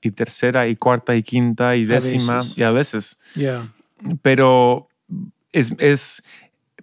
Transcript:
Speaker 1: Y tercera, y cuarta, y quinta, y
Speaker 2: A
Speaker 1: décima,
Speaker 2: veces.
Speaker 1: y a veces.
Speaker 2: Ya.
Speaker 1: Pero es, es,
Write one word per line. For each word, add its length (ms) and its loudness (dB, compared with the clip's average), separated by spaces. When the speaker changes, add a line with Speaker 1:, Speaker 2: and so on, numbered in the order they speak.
Speaker 1:
Y 100 -4
tercera, 560 -2
y 80 -2
cuarta, 400 0
y 80 0
quinta, 540 0
y 80 0
Speaker 2:
A 20 -4
Speaker 1:
décima, 500 0
Speaker 2:
veces. 200 -6
Speaker 1:
y 60 0
a 80 2
veces. 480 -4
Speaker 2:
Ya. 320 -4
Speaker 1:
Pero 680 4
es, 280 0
es, 440 0